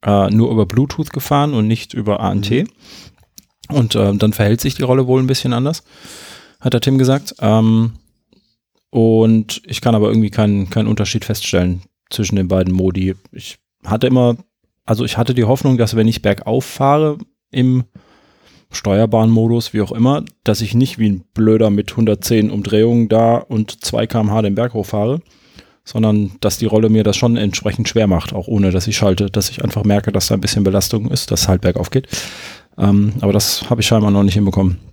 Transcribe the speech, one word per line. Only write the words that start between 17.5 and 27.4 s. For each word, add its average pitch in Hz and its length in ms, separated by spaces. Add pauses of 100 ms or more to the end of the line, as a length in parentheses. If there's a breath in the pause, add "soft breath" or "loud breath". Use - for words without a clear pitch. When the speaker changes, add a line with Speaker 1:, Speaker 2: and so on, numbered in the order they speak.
Speaker 1:
steuerbaren 110 600
Modus, 113 420
wie 107 80
auch 95 100
immer, 127 320 (200)
dass 107 180
ich 104 140
nicht 131 240
wie 107 100
ein 95 140 (100)
Blöder 110 380
mit 104 260
hundertzehn 107 540
Umdrehungen 107 580
da 113 280
und - 460
zwei 113 220
K 117 140
M 107 120
H 110 120
den 101 120
Berg 117 200
hochfahre, 110 460 (640 soft breath)
sondern 104 560
dass - 200
die 117 80
Rolle 110 220
mir 110 140
das 104 140
schon 117 180
entsprechend 104 540